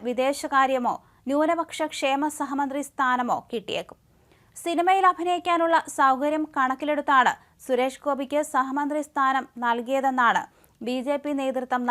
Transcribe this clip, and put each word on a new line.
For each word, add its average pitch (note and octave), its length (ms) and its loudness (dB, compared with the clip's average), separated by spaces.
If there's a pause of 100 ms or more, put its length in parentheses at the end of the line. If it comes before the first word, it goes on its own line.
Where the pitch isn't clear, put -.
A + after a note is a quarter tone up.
വിദേശകാര്യമോ C4 880 0 (360)
ന്യൂനപക്ഷ D#4+ 640 0
ക്ഷേമ C#4 340 0 (100)
സഹമന്ത്രി C#4 520 -4
സ്ഥാനമോ B3 480 0 (140)
കിട്ടിയേക്കും. - 460 -8 (680)
സിനിമയിൽ F4+ 480 2
അഭിനയിക്കാനുള്ള E4+ 680 0 (200)
സൗകര്യം D4 460 2 (140)
കണക്കിലെടുത്താണ് C#4 760 2 (320)
സുരേഷ് C4 400 0
ഗോപിക്ക് C#4 360 -2 (120)
സഹമന്ത്രി C#4+ 540 0
സ്ഥാനം C4 380 0 (180)
നൽകിയതെന്നാണ് A#3+ 800 2 (440)
ബി B3+ 100 -2 (100)
ജെ C#4+ 160 0
പി D4 160 -4
നേതൃത്വം B3+ 520 -2